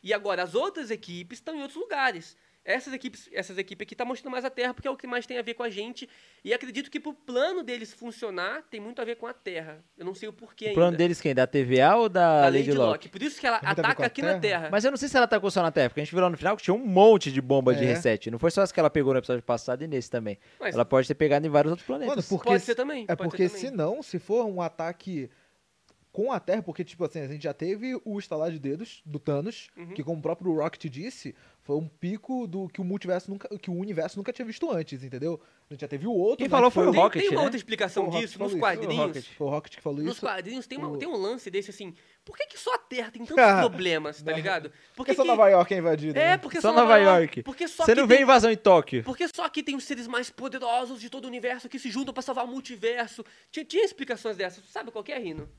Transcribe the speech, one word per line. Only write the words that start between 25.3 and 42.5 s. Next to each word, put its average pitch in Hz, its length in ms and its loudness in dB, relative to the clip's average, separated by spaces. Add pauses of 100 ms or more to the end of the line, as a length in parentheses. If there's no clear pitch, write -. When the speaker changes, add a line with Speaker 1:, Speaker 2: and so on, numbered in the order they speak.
Speaker 3:
com 226 200 -4
a 214 80 -4
Terra, 190 240 -2
porque, 175 200 -8
tipo - 220 -8
assim, 151 140 -8
a 139 80 -8
gente 147 160 -10
já 147 100 -4
teve 214 500 -6
o 208 140 -8
estalar 160 340 -4
de 160 60 -8
dedos 143 480 -8
do 147 140 -10
Thanos, 151 580 -6
Speaker 1:
Uhum. 170 160 -16
Speaker 3:
que 160 100 -10
como 160 140 -6
o 147 40 -12
próprio 175 340 -2
Rocket 156 340 -4
disse, 151 460 -12 (260)
foi 143 140 -4
um 160 120 -4
pico 220 600 -8
do 185 220 -8
que - 120 -10
o - 20 -4
multiverso 185 460 -4
nunca, 196 180 -12 (120)
que - 100 -12
o 175 60 -4
universo 180 420 -6
nunca 202 160 -8
tinha 254 120 -10
visto 262 260 -6
antes, 151 320 -6
entendeu? 135 360 -6 (300)
A 151 40 -14
gente 135 80 -14
já 147 60 -10
teve 143 200 -6
o 240 60 -2
outro, 208 240 2
Speaker 2:
Quem 262 100 -2
Speaker 3:
né, - 20 -2
Speaker 2:
falou 247 220 6
Speaker 3:
que - 40 -12
Speaker 2:
foi 359 120 4
o 233 60 4
Speaker 3:
foi 339 100 8
Speaker 2:
Rocket, - 180 2
Speaker 1:
Tem 403 80 2
uma - 80 2
Speaker 2:
né? 294 60 2
Speaker 1:
outra 254 140 0
explicação 196 480 -2
Speaker 3:
Foi 180 40 -2
o 165 40 -6
Rocket 226 120 -2
Speaker 1:
disso - 80 -14
Speaker 3:
que - 60 -18
falou 202 100 -4
Speaker 1:
nos 196 60 -6
Speaker 3:
isso. 175 100 -2
Speaker 1:
quadrinhos? 196 320 -2
Speaker 2:
Foi 151 80 2
o - 20 -2
Rocket. 143 180 -8 (120)
Speaker 3:
Foi 147 100 -4
o - 40 -2
Rocket 151 240 -8
que - 80 -20
falou 147 160 -6
Speaker 1:
Nos 156 140 -4
Speaker 3:
isso. - 120 -10
Speaker 1:
quadrinhos 208 400 -6
tem 262 140 -12
uma, 294 80 -8
Speaker 3:
O 294 100 -8
Speaker 1:
tem 285 100 -8
um 302 100 -6
lance 202 340 -6
desse 196 180 -6
assim, 190 240 -16 (320)
por - 100 -20
que 605 120 -8
que - 100 -20